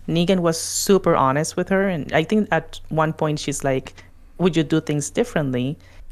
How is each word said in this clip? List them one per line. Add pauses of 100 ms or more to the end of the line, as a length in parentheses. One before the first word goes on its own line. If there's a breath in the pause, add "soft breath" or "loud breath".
Negan
was
super
honest
with
her.
And
I
think
at
one
point
she's
like, (440 soft breath)
"Would
you
do
things
differently?" (340 soft breath)